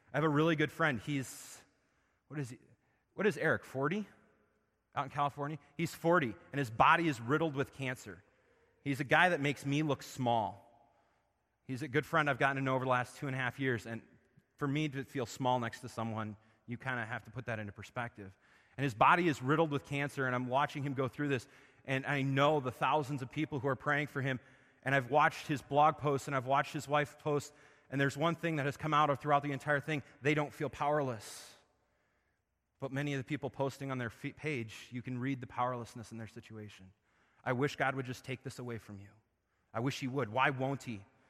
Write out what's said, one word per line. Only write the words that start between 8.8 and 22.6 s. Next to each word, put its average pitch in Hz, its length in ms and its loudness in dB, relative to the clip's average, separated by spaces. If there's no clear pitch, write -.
He's 139 160 -2
a 147 60 -4
guy 160 240 8
that 165 100 2
makes 139 260 0
me 143 180 2
look 143 200 0
small. 117 640 -2
He's 127 160 -6
a 156 60 -6
good 139 180 0
friend 151 240 2
I've 135 100 2
gotten 139 180 4
to 135 40 0
know 131 140 2
over 127 80 0
the 131 80 2
last 123 240 0
two 147 120 -8
and 131 60 -4
a 131 60 -4
half 127 180 -4
years, 131 280 0
and 113 160 -8
for 147 100 -2
me 151 220 0
to 135 160 -6
feel 131 200 -4
small 127 360 0
next 117 180 -6
to 123 80 -12
someone, 110 480 -6
you 120 100 -6
kinda 123 280 -4
have 113 180 -8
to 110 80 -18
put 127 140 -10
that 113 120 -4
into 104 140 -8
perspective. 104 600 -10
And 131 80 -4
his 139 100 0
body 165 360 8
is 127 120 0
riddled 151 300 2
with 139 140 -2
cancer, 143 400 -4
and 127 100 0
I'm 127 120 -2
watching 139 360 0
him 143 100 -4
go 131 140 0
through 147 220 -4
this, 131 180 -2
and 135 200 -2
I 139 160 0
know 139 380 4
the 127 120 -4